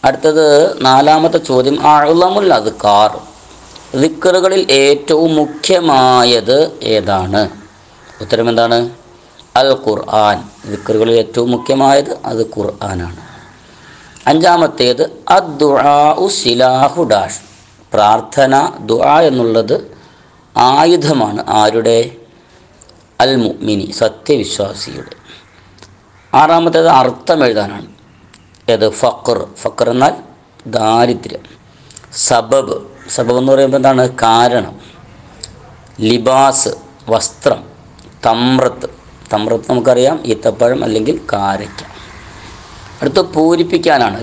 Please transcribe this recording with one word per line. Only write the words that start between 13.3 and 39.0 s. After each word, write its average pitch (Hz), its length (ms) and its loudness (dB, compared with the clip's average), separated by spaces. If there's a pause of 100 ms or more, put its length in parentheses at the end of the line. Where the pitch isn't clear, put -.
അഞ്ചാമത്തേത്, 156 760 2 (320)
അദ്ദുആഉ 147 880 2 (140)
സിലാഹു 131 760 0
ഡാഷ്, 95 260 -4 (540)
പ്രാർത്ഥന, 110 600 2 (360)
ദുആ 139 260 2 (140)
എന്നുള്ളത് 117 480 0 (920)
ആയുധമാണ്. 143 680 0 (220)
ആരുടെ? 113 360 2 (1200)
അൽ 131 100 2 (100)
മുഅ്മിനി, 104 420 -4 (140)
സത്യവിശ്വാസിയുടെ. 101 1120 -4 (1300)
ആറാമത്തേത് 165 480 2 (120)
അർത്ഥം 127 460 -2
എഴുതാനാണ്. 101 400 -4 (840)
ഏത്? 107 140 2 (140)
ഫഖർ. 117 380 -2 (220)
ഫഖർ - 320 -2
എന്നാൽ 131 220 2 (600)
ദാരിദ്ര്യം. 117 680 -2 (800)
സബബ്, 120 520 0 (380)
സബബ് 123 260 -2
എന്ന് 131 120 2
പറയുമ്പോൾ 135 280 2
എന്താണ്? 131 240 2 (200)
കാരണം. 117 500 2 (1300)
ലിബാസ്, 127 640 2 (400)
വസ്ത്രം. - 500 -2 (640)
തമ്രത്ത്, 123 640 0 (420)